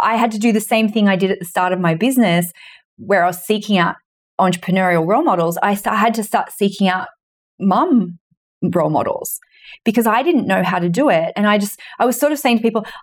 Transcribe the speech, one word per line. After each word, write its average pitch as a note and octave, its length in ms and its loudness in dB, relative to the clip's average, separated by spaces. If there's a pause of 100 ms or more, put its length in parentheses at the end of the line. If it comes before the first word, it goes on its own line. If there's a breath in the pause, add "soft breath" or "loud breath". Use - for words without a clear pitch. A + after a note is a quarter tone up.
I A3+ 160 0
had A#3 160 0
to G#3+ 60 -6
do A3+ 140 2
the G#3+ 80 2
same A3 280 0
thing G#3 200 2
I F#3+ 80 4
did F#3+ 140 0
at G3 80 -2
the F3+ 60 -10
start F3+ 280 -2
of F#3 80 -4
my E3 140 2
business, F3 560 2 (460 loud breath)
where - 260 0
I F3 40 2
was F3+ 180 -4
seeking G#3 340 0
out F3 180 0 (440)
entrepreneurial F3+ 640 0
role A3 160 2
models. F3 400 0
I G3+ 120 0
st-, - 220 -4
had A3 180 2
to A3+ 80 -4
start - 300 -4
seeking G3+ 360 0
out F#3 200 -2 (500)
mum G3 600 2 (560)
role D#3 160 2
models - 480 -4 (460 loud breath)
because A3+ 220 2
I A3+ 160 2
didn't D#4 240 0
know F#3 160 0
how F3+ 160 -2
to F3 100 0
do B3 200 0
it. E3 280 0
And G#3 100 0
I G#3 120 2
just, G3+ 220 -4 (180 loud breath)
I A#3 80 2
was B3 120 0
sort D4 140 2
of C#4+ 60 -4
saying A#3+ 200 2
to A3+ 40 -2
people, A3+ 220 -2 (180 loud breath)